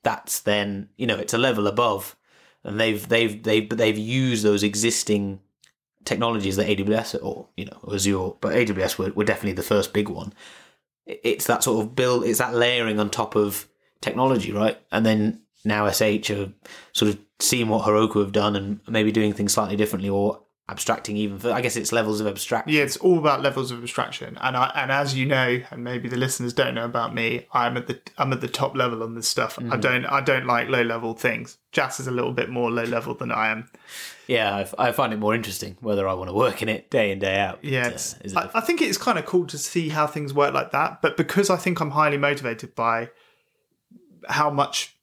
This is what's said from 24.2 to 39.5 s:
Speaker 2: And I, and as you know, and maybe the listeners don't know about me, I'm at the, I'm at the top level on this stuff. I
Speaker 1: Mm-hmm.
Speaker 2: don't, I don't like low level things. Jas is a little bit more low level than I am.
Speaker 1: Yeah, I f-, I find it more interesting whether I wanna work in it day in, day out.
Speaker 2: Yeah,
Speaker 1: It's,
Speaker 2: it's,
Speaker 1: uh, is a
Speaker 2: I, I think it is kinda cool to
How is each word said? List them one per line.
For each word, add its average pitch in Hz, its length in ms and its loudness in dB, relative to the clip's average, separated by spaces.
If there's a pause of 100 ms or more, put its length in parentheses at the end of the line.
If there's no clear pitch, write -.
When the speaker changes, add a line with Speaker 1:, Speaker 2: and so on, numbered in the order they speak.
Speaker 2:
And 127 160 -2
I, 160 200 2
and 135 160 -2
as 139 240 0
you 131 100 0
know, 127 340 2 (100)
and 123 140 -10
maybe 123 240 -6
the 123 100 -4
listeners 123 360 -2
don't 123 220 0
know 117 100 -4
about 117 280 -2
me, 117 380 -2
I'm 123 260 0
at 120 100 -6
the, 123 120 -6 (180)
I'm 135 140 0
at 123 100 -2
the 123 60 -4
top 135 280 -2
level 120 280 0
on 113 120 -8
this 110 120 -6
stuff. - 320 -2
I 120 40 -8
Speaker 1:
Mm-hmm. 120 180 -2
Speaker 2:
don't, 127 240 2
I 135 160 2
don't 131 240 2
like 120 240 2
low 127 120 2
level 117 320 -2
things. 120 440 -4 (160)
Jas 135 260 0
is 131 80 -6
a 127 40 -4
little 123 200 0
bit 123 180 -2
more 120 220 -2
low 117 120 0
level 117 320 -4
than 120 180 -6
I 110 160 0
am. 110 200 -6 (580)
Speaker 1:
Yeah, 107 280 2
I 101 60 -2
f-, 95 160 -6
I 127 160 2
find 120 180 0
it 107 80 -4
more 107 160 2
interesting 104 460 -6
whether 101 260 0
I 95 60 0
wanna 92 200 -6
work 110 280 2
in 110 80 -2
it - 200 -4
day 110 220 2
in, 95 80 -4
day 95 180 2
out. 95 280 0
Speaker 2:
Yeah, 131 220 0
Speaker 1:
It's, - 340 -6
Speaker 2:
it's, 98 140 -10
Speaker 1:
uh, - 60 2
is - 120 -8
a - 20 -2
Speaker 2:
I, 226 40 2
I - 20 -2
think 339 200 0
it 269 60 2
is - 100 -2
kinda 180 260 0
cool 175 240 0
to 147 100 -10